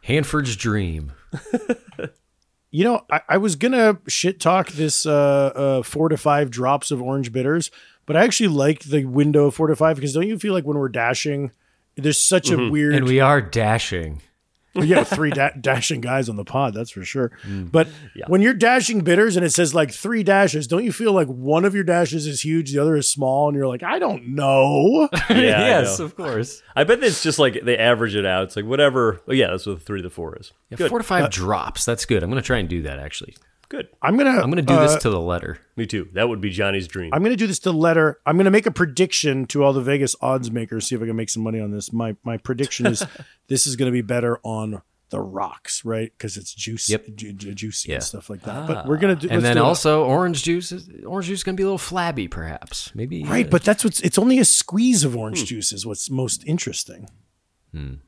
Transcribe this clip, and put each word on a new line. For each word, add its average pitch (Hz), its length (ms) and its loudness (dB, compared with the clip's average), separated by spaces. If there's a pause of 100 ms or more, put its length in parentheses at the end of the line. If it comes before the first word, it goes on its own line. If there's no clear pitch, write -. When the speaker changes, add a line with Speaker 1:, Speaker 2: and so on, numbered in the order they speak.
Speaker 1:
Hanford's 139 540 -2
dream. 87 600 -4
<laughs> - 40 -20 (1500)
Speaker 2:
You 151 120 0
know, 233 260 2
I, 156 200 0
I 185 80 2
was 196 180 2
gonna 220 440 2 (100)
shit 185 320 -2
talk 185 320 2
this, 151 340 -2
uh, 139 480 4
uh, 135 300 0
four - 240 0
to 156 80 2
five 147 340 2
drops 127 400 0
of 135 100 -2
orange 131 300 -4
bitters, 139 400 0 (340)
but 151 120 0
I 185 80 8
actually 226 240 2
like 147 320 2
the 143 240 -2
window 147 420 4
of 139 80 2
four 156 140 0
to 151 80 2
five 156 240 2
'cause 139 120 -4
don't 165 140 -2
you 214 140 -4
feel 208 140 -2
like 170 100 -2
when 147 120 -2
we're 139 120 -2
dashing, 127 640 -2 (420)
there's 143 260 0
such - 300 2
a 175 60 2
Speaker 3:
Mm-hmm. 123 160 0
Speaker 2:
weird 147 240 2
Speaker 1:
And 131 100 2
we 127 140 4
are 139 200 6
dashing. 98 840 -2 (520)
Speaker 2:
Well, 147 100 0
yeah, 185 200 4
three 156 260 -2
da-, 139 240 2
<laughs> 139 60 -14
dashing 131 400 -2
guys 123 280 -2
on 110 60 -6
the 101 100 -8
pod, 131 300 -2
that's 110 160 -8
for 95 140 -14
sure. 123 260 -4 (160)
Speaker 1:
Mm. 95 240 -8
Speaker 2:
But 160 160 4 (300)
Speaker 3:
Yeah. - 100 -12
Speaker 2:
when 185 160 4
you're 240 120 6
dashing 226 480 2
bitters 180 340 4
and 175 100 2
it 151 40 2
says, 156 220 2
like, 151 200 2
three 220 320 -4
dashes, 175 420 4
don't 170 160 0
you 240 80 -2
feel 220 220 0
like 170 160 2
one 135 360 0
of 196 120 2
your 196 80 -2
dashes 160 420 0
is 143 180 -6
huge, 156 280 -2
the 143 80 0
other 156 160 4
is 139 120 0
small, 139 380 0
and 147 100 0
you're 139 120 0
like, 123 160 -6
"I 269 160 -2
don't 165 340 -4
know." 143 760 4
Speaker 1:
<laughs> - 20 -8
Speaker 3:
Yeah, 156 180 -2
I 226 100 6
Speaker 1:
Yes, 104 600 4
Speaker 3:
know. 151 60 -4
Speaker 1:
of 170 100 -12
course. 127 440 -6 (140)
Speaker 3:
I 135 80 4
bet 240 220 2
it's 202 180 2
just, 160 160 0
like, 135 260 4
they 120 140 2
average 113 380 2
it 101 100 0
out. 92 160 2
It's 95 140 -6
like, 104 80 -6
whatever. 127 640 2
Oh, - 40 -2
yeah, 123 200 2
that's 92 120 -6
what 98 140 -6
the 78 60 -18
three 101 160 -8
to 90 80 -10
the - 20 -12
four 82 300 -12
is. 98 100 -20 (200)
Speaker 1:
Yeah, 120 80 -14
Speaker 3:
Good. 165 100 0
Speaker 1:
four 240 100 -2
to 226 60 -4
five 175 220 0
Speaker 2:
Uh, - 20 0
Speaker 1:
drops. 92 560 -4
That's 117 200 -2
good. 98 200 0
I'm 87 60 -6
gonna 131 120 -2
try 127 160 -2
and 90 100 -4
do 82 140 -4
that, 69 160 -8
actually. - 380 -14 (340)
Speaker 3:
Good. 285 180 -10 (140)
Speaker 2:
I'm 165 160 2
gonna, 277 120 4 (120)
Speaker 1:
I'm 131 80 0
gonna 175 120 0
do 135 160 2
this 151 140 6
Speaker 2:
uh, 156 80 2
Speaker 1:
to 123 100 0
the 95 100 0
letter. 85 380 -4 (160)
Speaker 3:
Me 117 120 -6
too. 101 260 -6
That 104 160 0
would 110 120 -4
be 98 100 -4
Johnny's 98 360 -2
dream. 85 280 -8
Speaker 2:
I'm 160 100 0
gonna 240 100 2
do 220 120 -2
this 190 140 -4
to 185 120 -2
the 160 40 -2
letter. 160 500 2
I'm 151 100 2
gonna 190 140 6
make 214 160 4
a 220 40 2
prediction 147 760 0
to 143 180 0
all 139 80 6
the 135 80 0
Vegas 135 400 0
odds 127 300 -2
makers, 113 360 -6
see - 80 -4
if 113 80 -4
I 117 40 -4
can 113 100 -4
make 113 140 -6
some 113 120 -6
money 110 180 -4
on 104 120 -6
this. 104 200 -8
My, 113 220 -4 (100)
my 117 120 -6
prediction 123 500 -4
is 117 180 0 (220)
Speaker 3:
<laughs> - 220 -20
Speaker 2:
this 135 180 0
is 139 80 -4
gonna 127 160 0
be 123 120 0
better 117 420 -2
on 110 380 -8 (260)
the - 100 -6
rocks, 98 640 -8
right? 113 340 -6
'Cause 101 180 -10
it's 95 180 -16
juicy, 113 380 -6
Speaker 1:
Yep. 107 140 -4 (100)
Speaker 2:
ju-, 104 160 -14
ju-, 98 220 -12
juicy 107 340 -10
Speaker 1:
Yeah. 80 80 -6
Speaker 2:
and - 80 -6
stuff - 260 -12
like 101 120 -14
that. 110 120 -12
Speaker 3:
Ah. 147 120 -10
Speaker 2:
But 139 200 -6
we're 151 120 0
gonna 185 180 2
do, 151 120 -6
Speaker 1:
And 113 100 0
Speaker 2:
let's 117 60 2
Speaker 1:
then 120 120 4
Speaker 2:
do 117 60 4
it. 123 40 6
Speaker 1:
also, 156 380 2
orange 156 400 0
juice 175 260 -2
is, 180 180 -14 (160)
orange 185 220 -8
juice 190 140 -6
is - 40 -8
gonna 190 120 -4
be 196 60 -2
a 190 40 0
little 196 120 -2
flabby, 170 500 -4
perhaps. - 680 -10
Maybe, 147 300 -8
Speaker 2:
Right, 208 220 0
Speaker 1:
uh, 147 40 -4
Speaker 2:
but 170 140 2
that's 208 180 2
what's, 196 200 0
it's - 160 0
only 254 200 4
a 240 60 6
squeeze 214 600 2
of 123 120 -2
orange 110 240 -6
Speaker 3:
Hmm. 110 60 -6
Speaker 2:
juice 110 260 -6
is 98 140 -10
what's 107 240 -8
most 131 360 -4
interesting. - 600 -6 (640)
Speaker 1:
Hmm. 69 220 -10 (140)